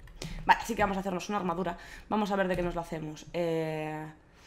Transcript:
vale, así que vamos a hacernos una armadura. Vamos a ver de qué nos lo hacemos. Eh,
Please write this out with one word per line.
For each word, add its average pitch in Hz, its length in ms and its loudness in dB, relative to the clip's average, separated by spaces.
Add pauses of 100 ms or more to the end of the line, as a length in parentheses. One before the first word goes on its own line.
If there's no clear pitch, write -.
(440)
vale, - 160 8
así 233 140 -4
que 208 80 2
vamos 196 140 4
a 190 40 0
hacernos 185 280 -2
una 208 100 0
armadura. 180 380 0 (320)
Vamos 208 220 2
a 202 60 2
ver 190 120 4
de 180 80 2
qué 175 60 2
nos 175 120 0
lo 170 60 -2
hacemos. 156 520 -6
Eh, 156 800 0 (340)